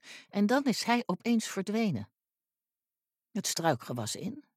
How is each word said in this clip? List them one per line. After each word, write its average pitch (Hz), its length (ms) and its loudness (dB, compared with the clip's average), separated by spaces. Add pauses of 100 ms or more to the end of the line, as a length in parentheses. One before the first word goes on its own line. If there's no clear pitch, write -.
(300)
en 202 160 2
dan 254 180 4
is 262 200 0
hij 240 220 2
opeens 226 420 0
verdwenen. 196 600 -2 (1200)
Het 196 160 -4
struikgewas 127 680 0
in, 240 300 -8 (120)